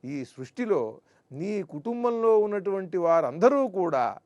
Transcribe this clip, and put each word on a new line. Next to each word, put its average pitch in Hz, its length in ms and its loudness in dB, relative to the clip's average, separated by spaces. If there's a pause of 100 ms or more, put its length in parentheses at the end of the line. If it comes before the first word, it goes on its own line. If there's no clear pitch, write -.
ఈ 135 120 -10 (180)
సృష్టిలో 170 480 -2 (500)
నీ 170 220 -8 (180)
కుటుంబంలో 226 600 0 (100)
ఉన్నటువంటి 190 640 -4
వారందరూ 165 560 4 (160)
కూడా 156 260 0 (220)